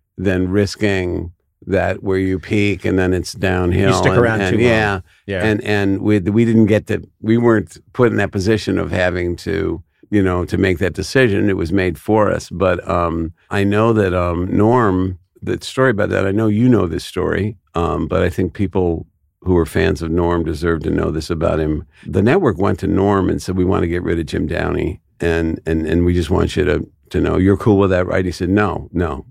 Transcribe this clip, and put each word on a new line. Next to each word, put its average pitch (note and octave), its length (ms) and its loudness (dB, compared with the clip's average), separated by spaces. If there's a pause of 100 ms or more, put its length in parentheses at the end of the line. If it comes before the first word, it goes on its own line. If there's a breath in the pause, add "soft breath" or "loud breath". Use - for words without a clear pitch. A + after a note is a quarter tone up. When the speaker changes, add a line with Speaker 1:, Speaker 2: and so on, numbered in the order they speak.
(180)
Speaker 1:
than F#2 320 0
risking F#2 840 -2 (360)
that F#2 360 -2
where F#2+ 160 0
you F#2+ 180 -2
peak G2+ 480 -2
and F#2 140 0
then F#2 120 2
it's F2+ 220 -4
downhill. F#2 560 0
Speaker 2:
You F#2 60 2
stick F#2 160 2
Speaker 1:
And, G#2+ 100 4
Speaker 2:
around A2+ 200 2
Speaker 1:
and F#2+ 140 0
Speaker 2:
too A2 60 2
long. A#2+ 100 4
Speaker 1:
yeah. G#2 280 0 (260 soft breath)
Speaker 2:
Yeah. G2 180 -4
Speaker 1:
And, G#2+ 200 0
and G2+ 380 0
we, G#2 180 2
we G#2 260 2
didn't A2+ 220 4
get G#2 200 2
to, G2 140 -4 (200)
we A2 160 2
weren't A#2 420 2 (140)
put A#2+ 180 2
in G#2+ 60 -2
that G2+ 140 -2
position G2+ 460 0
of F2 140 -4
having F2+ 460 0
to, F2 440 -4 (300)
you G#2 100 4
know, F2+ 240 0
to F2+ 140 -4
make F#2+ 180 2
that F2+ 160 -2
decision. G2+ 560 2
It F#2 80 0
was F2 140 -4
made F#2 260 0
for G#2+ 340 2
us. E2 200 -6
But, F2+ 360 0
um, E2 460 -2 (160)
I G2 140 -2
know G#2+ 300 2
that, G2 200 2
um, F2 420 -2
Norm, G2 640 2 (240)
the F#2+ 200 -4
story C3 280 0
about G2 200 0
that, F#2+ 180 0
I G2 40 -2
know A2 160 0
you A2 220 2
know G2+ 160 4
this E2+ 180 -6
story, F2 540 -4 (160)
um, D#2+ 340 -2
but F2 140 0
I F#2 80 2
think F#2 240 -4
people F2+ 540 -2 (340)
who F2+ 160 2
are E2 80 2
fans E2+ 380 -2
of D#2+ 80 -4
Norm E2+ 320 0
deserve E2 400 -2
to E2+ 80 -2
know D#2+ 180 -2
this D#2+ 220 -6
about D#2+ 280 0
him. D#2 280 -2 (180 loud breath)
The F2 160 0
network B2+ 380 2
went G2 200 0
to F#2 80 -4
Norm F#2+ 400 2
and D#2+ 140 -2
said, F#2 160 -4
"We F#2 80 2
want F2+ 160 0
to F2 60 0
get F2 160 -4
rid E2+ 160 -2
of E2 60 -4
Jim E2+ 220 -4
Downey, D#2+ 540 -4 (180)
and, E2 480 0
and, D#2+ 180 0
and E2+ 180 2
we F2 120 2
just E2+ 160 -2
want E2+ 240 0
you E2 100 0
to, D#2+ 220 -2 (240)
to - 100 -2
know D#2+ 160 0
you're G2 180 4
cool G2+ 220 4
with G2 140 4
that, F2+ 160 0
right?" F#2 180 0
He F2+ 60 -4
said, F2+ 180 -4
"No, F#2 420 0
no, D#2+ 400 -4